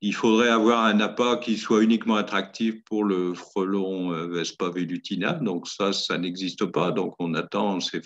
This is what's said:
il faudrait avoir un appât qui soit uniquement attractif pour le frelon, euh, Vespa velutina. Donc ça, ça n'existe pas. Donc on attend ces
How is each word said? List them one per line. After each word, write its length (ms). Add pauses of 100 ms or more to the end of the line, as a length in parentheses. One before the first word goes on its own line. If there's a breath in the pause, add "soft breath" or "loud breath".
il 100
faudrait 340
avoir 360
un 140
appât 380
qui 200
soit 280
uniquement 320
attractif 680
pour 200
le 300
frelon, 760
euh, 140
Vespa 420
velutina. 680
Donc 340
ça, 240
ça 260
n'existe 460
pas. 260
Donc 300
on 140
attend 440
ces 280